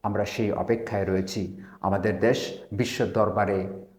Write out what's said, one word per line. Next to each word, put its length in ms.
আমরা 220
সেই 280
অপেক্ষায় 520
রয়েছি। 580
আমাদের 400
দেশ 380
বিশ্ব 340
দরবারে 600